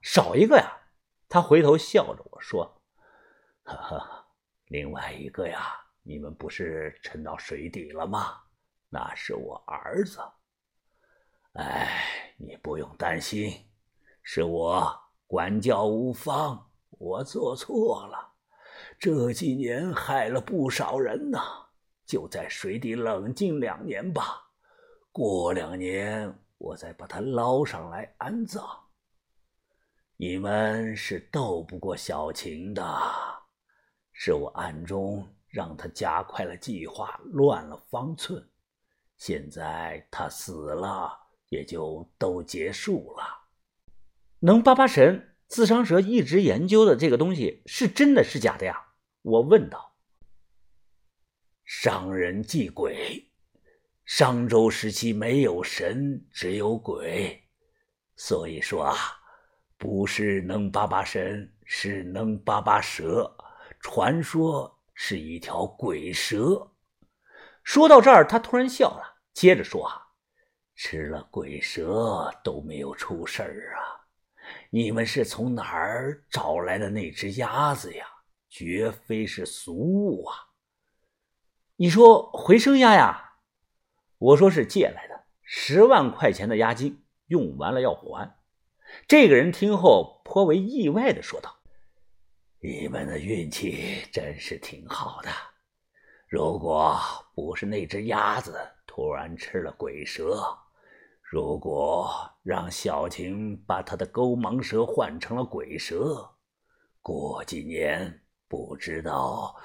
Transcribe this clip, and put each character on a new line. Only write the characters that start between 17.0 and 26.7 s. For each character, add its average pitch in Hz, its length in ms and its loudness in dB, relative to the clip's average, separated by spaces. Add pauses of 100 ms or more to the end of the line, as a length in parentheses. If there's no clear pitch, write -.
做 139 320 -6
错 190 500 -2
了。 - 280 -16 (640)
这 135 340 0
几 135 240 -2
年 135 360 -4
害 120 360 -2
了 127 120 -2
不 147 300 -2
少 135 280 -4
人 139 320 -4
呐， 233 100 -4 (680)
就 80 220 -6
在 82 200 -10
水 - 300 -8
底 117 160 -6
冷 113 400 -4
静 170 240 -2
两 107 260 -6
年 143 280 -8
吧。 - 400 -8 (580)
过 90 420 -2
两 87 240 -6
年 98 560 -6 (260)
我 - 180 -12